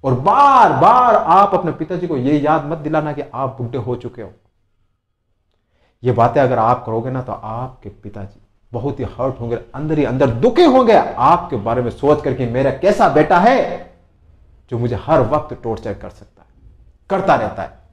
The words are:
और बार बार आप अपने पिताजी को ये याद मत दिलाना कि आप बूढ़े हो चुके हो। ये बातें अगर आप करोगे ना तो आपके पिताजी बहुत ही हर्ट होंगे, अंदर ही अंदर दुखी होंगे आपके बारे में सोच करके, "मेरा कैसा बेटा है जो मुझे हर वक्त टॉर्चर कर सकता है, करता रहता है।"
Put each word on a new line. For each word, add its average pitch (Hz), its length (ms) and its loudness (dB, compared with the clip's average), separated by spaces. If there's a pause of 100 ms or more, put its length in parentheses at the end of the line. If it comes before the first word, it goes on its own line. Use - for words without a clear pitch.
और 131 100 0
बार 220 600 4
बार 233 420 4
आप 190 380 4
अपने 175 180 -2
पिताजी 170 360 -8
को 160 100 -4
ये 139 220 0
याद 147 260 0
मत 160 120 -6
दिलाना 151 360 -4
कि 143 80 -10 (120)
आप 123 280 -8
बूढ़े 120 160 -8
हो 120 180 -6
चुके 120 260 -14
हो। 98 100 -16 (1700)
ये 123 80 0
बातें 120 300 2
अगर 123 180 2
आप 120 260 0
करोगे 117 260 -6
ना 131 100 -6
तो 127 100 -10
आपके 113 580 -12
पिताजी 101 520 -18 (320)
बहुत 135 260 -6
ही 120 60 -4
हर्ट 123 340 -6
होंगे, 117 160 -6
अंदर 156 420 -6
ही 147 80 2
अंदर 131 220 0
दुखी 175 360 2
होंगे 254 300 4 (240)
आपके 139 380 2
बारे 113 260 -2
में 117 100 -4
सोच 147 320 0
करके, 127 220 -4
"मेरा 127 260 0
कैसा 190 380 2
बेटा 151 300 4
है - 520 0 (760)
जो 120 80 -6
मुझे 120 180 -4
हर 147 260 0
वक्त 120 420 -4
टॉर्चर 107 300 -8
कर 101 160 -14
सकता - 320 -20
है, - 60 -20 (640)
करता 190 260 2
रहता 104 280 -6
है।" - 160 -16 (140)